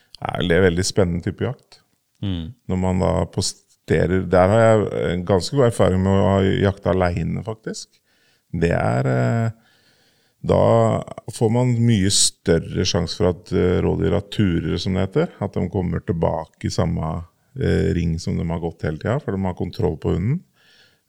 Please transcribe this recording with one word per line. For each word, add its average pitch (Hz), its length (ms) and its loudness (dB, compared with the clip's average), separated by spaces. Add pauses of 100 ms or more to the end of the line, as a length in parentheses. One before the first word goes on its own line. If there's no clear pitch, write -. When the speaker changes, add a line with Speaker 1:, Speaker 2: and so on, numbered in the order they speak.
(220)
Speaker 1:
er - 260 -4
det 85 140 4
veldig 90 240 2
spennende 85 380 0
type 90 180 -6
jakt. - 380 -8 (420)
Speaker 2:
Mm. 87 320 -6 (160)
Speaker 1:
Når 92 80 -2
man 92 220 0
da 87 120 2 (140)
posterer, - 1040 -2
der 92 180 6
har 113 140 4
jeg 95 520 2
en 90 120 -4
ganske 95 300 0
god 98 160 4
erfaring 92 320 2
med 95 100 2
å 95 140 4
ha 98 140 4
jakt 95 440 0
alene, 90 580 0
faktisk. - 440 -12 (680)
Det 85 180 0
er, 113 360 0
eh, 120 420 0 (920)
da 107 600 2 (280)
får 110 200 0
man 123 240 2
mye 113 340 4
større - 760 0
sjanse - 320 -2
for 90 120 2
at, 90 240 -6
eh, 90 280 2
rådyra 87 480 0
turer, 85 500 0
som 92 140 -4
det 95 200 0
heter, 160 160 0 (120)
at 101 120 -6
de 95 160 -4
kommer 90 300 -4
tilbake 82 640 -4
i 98 40 -4
samme, 85 560 -2 (340)
eh, 87 340 0
ring 85 260 -2
som 92 180 -4
de 87 100 -4
har 82 120 -6
gått 82 220 -8
hele 78 160 -6
tida, 107 240 -4
for 107 100 -8
de 95 120 -4
har 90 100 -4
kontroll 87 440 -4
på 90 180 -2
hunden. 123 260 -2 (680)